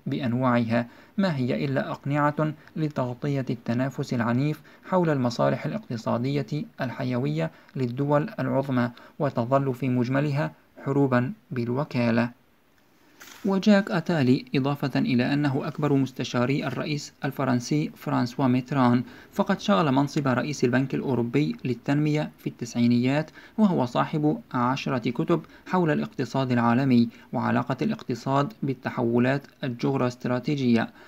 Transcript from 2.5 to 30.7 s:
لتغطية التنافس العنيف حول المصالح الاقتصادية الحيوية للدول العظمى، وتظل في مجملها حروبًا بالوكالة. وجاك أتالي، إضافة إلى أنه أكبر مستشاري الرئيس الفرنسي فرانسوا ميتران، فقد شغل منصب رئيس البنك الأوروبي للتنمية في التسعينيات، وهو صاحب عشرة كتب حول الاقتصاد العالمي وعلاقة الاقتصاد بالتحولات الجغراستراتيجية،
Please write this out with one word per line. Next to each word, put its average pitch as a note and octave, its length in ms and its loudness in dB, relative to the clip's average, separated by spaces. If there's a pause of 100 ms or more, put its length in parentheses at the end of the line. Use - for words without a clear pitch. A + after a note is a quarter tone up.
لتغطية C#3 760 -4
التنافس C3 640 -4
العنيف B2 480 0 (280)
حول F3+ 200 2
المصالح C#3 560 0
الاقتصادية C3+ 1000 -4 (160)
الحيوية C3+ 680 -4 (240)
للدول C#3+ 540 0 (100)
العظمى، C3 500 0 (300)
وتظل C3+ 540 0
في C3 160 -4
مجملها C#3 640 0 (340)
حروبًا C3+ 480 2 (180)
بالوكالة. A#2+ 760 0 (1160)
وجاك G3 460 4
أتالي، D#3 540 2 (100)
إضافة C#3 440 0
إلى B2+ 340 2
أنه C#3+ 340 0
أكبر D3 260 0
مستشاري C3+ 760 0
الرئيس C#3+ 460 -6 (120)
الفرنسي C3+ 720 0
فرانسوا C3+ 520 -2
ميتران، B2+ 560 2 (280)
فقد F#3+ 280 0
شغل F#3 320 2
منصب C#3+ 360 0
رئيس C3 360 0
البنك C3 320 2
الأوروبي C3+ 600 0 (100)
للتنمية D3 720 -2
في - 100 -8
التسعينيات، A#2+ 840 0 (260)
وهو F3 280 4
صاحب D3+ 560 0 (120)
عشرة C3 560 0
كتب E3 320 0 (260)
حول F3 240 2
الاقتصاد C3+ 600 -2
العالمي A#2+ 580 4 (240)
وعلاقة A#2+ 480 0
الاقتصاد C#3 720 -2 (100)
بالتحولات B2 800 0 (220)
الجغراستراتيجية، B2 1300 0 (180)